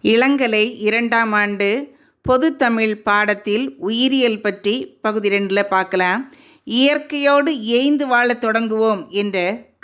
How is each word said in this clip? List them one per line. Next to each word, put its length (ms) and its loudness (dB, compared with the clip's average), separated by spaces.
இளங்கலை 600 2
இரண்டாம் 540 0
ஆண்டு 360 0
பொதுத்தமிழ் 720 2
பாடத்தில் 680 0
உயிரியல் 640 0
பற்றி 340 -2
பகுதி 260 -2
ரெண்டுல 340 0
பார்க்கலாம். 580 0
இயற்கையோடு 840 0
ஏய்ந்து 420 2
வாழத் 380 0
தொடங்குவோம் 640 0
என்ற 300 -2